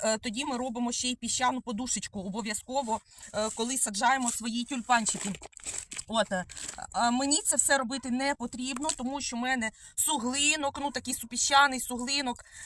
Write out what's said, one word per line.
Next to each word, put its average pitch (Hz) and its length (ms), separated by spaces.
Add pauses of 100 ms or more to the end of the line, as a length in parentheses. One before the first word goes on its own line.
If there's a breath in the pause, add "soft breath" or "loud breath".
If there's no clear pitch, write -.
е, 220 140
тоді 240 280
ми 262 120
робимо 240 340
ще 254 160
й 247 80
піщану 254 460
подушечку 226 580
обов'язково, 220 800 (340 loud breath)
е, 214 220
коли 240 220
саджаємо 240 540
свої 233 340
тюльпанчики. 233 640 (800)
От, 214 240
е, 185 140 (460 loud breath)
а 233 200
мені 277 300
це - 140
все 277 220
робити 262 340
не 269 240
потрібно, 254 640
тому 269 240
що 247 160
в - 20
мене 247 320 (240 loud breath)
суглинок, 285 840
ну, 277 100
такий 247 220
супіщаний 269 640
суглинок, 247 680 (200 loud breath)